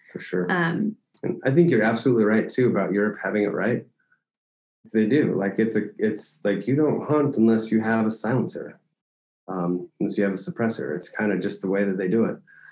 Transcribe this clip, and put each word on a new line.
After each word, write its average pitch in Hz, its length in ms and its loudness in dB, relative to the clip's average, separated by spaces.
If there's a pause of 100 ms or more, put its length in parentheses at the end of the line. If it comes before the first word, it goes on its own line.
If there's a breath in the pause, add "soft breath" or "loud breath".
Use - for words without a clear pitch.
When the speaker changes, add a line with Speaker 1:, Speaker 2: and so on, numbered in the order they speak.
(120)
Speaker 1:
For - 60 -10
sure. - 320 -2
Speaker 2:
Um, 170 460 -2 (260)
Speaker 1:
And - 220 -4
I 131 80 2
think 170 180 6
you're - 140 4
absolutely 117 400 2
right 107 240 2
too 127 200 0
about 95 240 0
Europe 101 300 0
having 101 220 0
it 101 80 0
right. 104 340 -2 (1040)
They 110 140 4
do. 139 300 2
Like, 98 240 -2
it's 107 160 2
a, 104 60 0 (160)
it's - 460 -4
like, 101 220 0
you 135 80 0
don't 143 340 0
hunt 143 280 0
unless 113 340 4
you 110 100 2
have 113 260 0
a 110 40 -2
silencer, 107 680 -4 (680)
um, 90 420 -4 (120)
unless 101 180 -4
you 101 60 2
have 98 80 0
a 92 40 -4
suppressor. 90 600 -4
It's - 120 -10
kinda 104 300 -2
just 98 240 -6
the 95 60 -2
way 98 160 0
that 95 120 -2
they 95 120 -2
do 110 160 2
it. 92 120 -4 (360 loud breath)